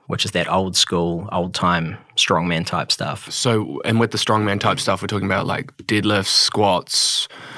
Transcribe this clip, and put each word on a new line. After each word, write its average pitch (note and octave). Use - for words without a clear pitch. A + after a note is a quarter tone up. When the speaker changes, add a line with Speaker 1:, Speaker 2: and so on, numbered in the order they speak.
Speaker 1:
which F2+
is -
that F2
old F#2
school, E2+
old-time F2
strongman E2+
type -
stuff. -
Speaker 2:
So, G#2+
and A2+
with A#2
the A2
strongman G#2+
type G2+
stuff, F#2+
we're G2+
talking G2+
about, F#2+
like, -
deadlifts, G#2
squats? -